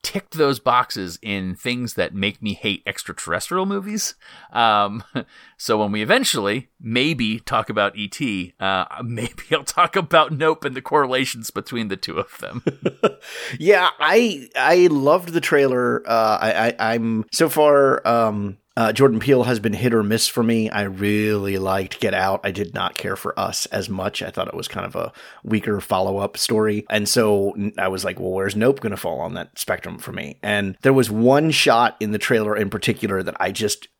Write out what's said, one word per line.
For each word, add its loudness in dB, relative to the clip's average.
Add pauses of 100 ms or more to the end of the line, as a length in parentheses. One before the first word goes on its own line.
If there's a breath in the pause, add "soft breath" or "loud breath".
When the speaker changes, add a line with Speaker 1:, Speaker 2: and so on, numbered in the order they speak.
Speaker 1:
ticked -8
those 2
boxes 0
in -4
things -6
that -2
make -4
me -4
hate -4
extraterrestrial -6
movies. -6 (380 loud breath)
Um, 2 (100)
<laughs> -6 (320 soft breath)
so 0
when 0
we -2
eventually 0 (100)
maybe -2
talk -4
about 0
E -8
T, -4
uh, -2
<laughs> -12
maybe -8
I'll -2
talk 0
about 4
Nope 0
and -6
the -6
correlations 0
between -6
the -4
two -6
of -10
them. -12
<laughs> -4 (840 loud breath)
Speaker 2:
Yeah, 4 (100)
I, 2
I 6
loved 4
the -2
trailer. 2
Uh, 2
I, 2 (120)
I, 0
I'm -2
so 2
far, 4
um, 0 (180)
uh, 2
Jordan 4
Peele 4
has 0
been 0
hit 0
or 4
miss 0
for -2
me. 2
I -2
really 0
liked -2
Get 0
Out. 0
I -2
did -6
not -4
care -6
for -8
Us -4
as -6
much. -6
I -8
thought -6
it -10
was -10
kind -8
of -12
a -6 (320 loud breath)
weaker -2
follow-up -2
story. 0
And 0
so 2
n-, -4
I 0
was -4
like, -6
"Well, -4
where's -2
Nope 2
gonna -4
fall -6
on -6
that -12
spectrum -6
for -12
me?" -12
And -2
there 6
was 4
one 4
shot 4
in -4
the -2
trailer 0
in 0
particular -2
that -6
I 0
just -4 (120)